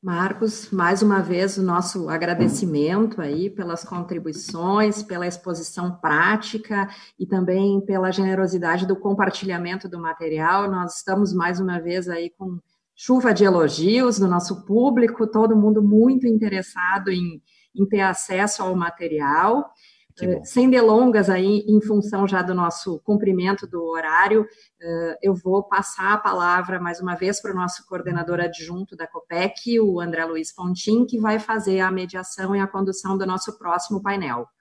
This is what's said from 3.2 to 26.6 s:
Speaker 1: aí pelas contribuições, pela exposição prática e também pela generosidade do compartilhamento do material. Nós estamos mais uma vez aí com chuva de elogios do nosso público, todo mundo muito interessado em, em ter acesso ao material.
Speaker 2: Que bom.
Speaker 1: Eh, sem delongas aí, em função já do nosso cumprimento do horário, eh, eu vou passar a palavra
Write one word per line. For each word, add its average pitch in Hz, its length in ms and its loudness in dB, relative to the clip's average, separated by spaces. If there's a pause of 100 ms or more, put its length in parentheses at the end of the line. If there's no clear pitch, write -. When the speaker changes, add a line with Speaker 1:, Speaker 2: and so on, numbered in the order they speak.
Speaker 1:
aí 160 300 -4
pelas 170 320 -8
contribuições, 180 1200 -2
pela 175 240 -6
exposição 180 680 -8
prática 202 920 -2 (300)
e 185 80 -6
também 190 540 2
pela 190 300 0
generosidade 185 760 0
do 190 80 0
compartilhamento 190 920 -4
do 175 120 -12
material. 165 720 -2
Nós 180 240 -4
estamos 190 360 -2
mais 175 280 -2
uma 180 200 -2
vez 175 300 -6
aí 170 220 -6
com 185 260 -12 (380)
chuva 254 360 2
de 190 120 6
elogios 190 760 4
do 190 100 4
nosso 180 380 -2
público, 233 640 2
todo 220 280 4
mundo 214 280 6
muito 240 420 6
interessado 190 840 0
em, 175 280 -4 (360)
em 196 100 4
ter 202 160 2
acesso 190 640 -2
ao 185 120 -2
material. 170 960 0 (420)
Speaker 2:
Que - 140 -6
bom. 180 60 0
Speaker 1:
Eh, - 100 -4
sem 254 260 4
delongas 226 600 6
aí, 196 360 2
em 214 160 6
função 208 460 0
já 185 140 0
do 180 120 -2
nosso 170 460 -2
cumprimento 196 680 0
do 175 200 -8
horário, 170 600 2 (340)
eh, 170 440 -6
eu 196 100 2
vou 185 300 0
passar 196 500 -2
a 214 40 2
palavra 180 640 0